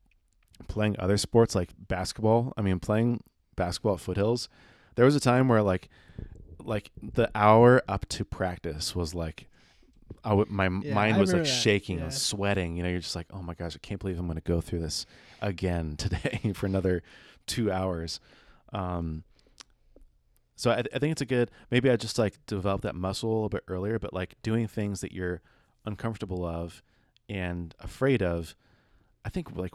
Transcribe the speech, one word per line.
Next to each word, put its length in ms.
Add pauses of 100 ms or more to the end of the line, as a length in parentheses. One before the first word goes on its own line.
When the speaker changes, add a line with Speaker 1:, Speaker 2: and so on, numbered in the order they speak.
(680)
Speaker 1:
playing 300
other 200
sports 360
like 240
basketball. 760
I 60
mean, 180
playing 420 (340)
basketball 380
at 60
Foothills, 480 (460)
there 100
was 100
a 60
time 280
where, 140
like, 260 (680)
like, 320 (100)
the 340
hour 540
up 200
to 160
practice 720
was, 180
like, 340 (760)
I 60
w-, 180
my 200 (140)
Speaker 2:
Yeah, 120
Speaker 1:
mind 220
Speaker 2:
I 40
Speaker 1:
was, 100
like, 100
Speaker 2:
remember 100
that. 120
Speaker 1:
shaking. 360
I 20
Speaker 2:
Yeah. 60
Speaker 1:
was 160
sweating. 540
You 80
know, 40
you're 120
just 140
like, 160
"Oh 120
my 120
gosh, 220
I 40
can't 200
believe 180
I'm 80
gonna 140
go 200
through 200
this 240 (380)
again 540
<laughs> 20
today 560
for 120
another 360 (440)
two 240
hours." 480 (540)
Um, 520 (1300)
so 140
I, 80 (160)
I 40
think 140
it's 80
a 60
good, 240 (200)
maybe 200
I 60
just, 220
like, 280
developed 380
that 100
muscle 360
a 40
little 160
bit 180
earlier, 300
but, 160
like, 280
doing 240
things 360
that 100
you're 300 (420)
uncomfortable 600
of 380 (460)
and 500
afraid 440
of, 340 (680)
I 40
think, 280
like, 180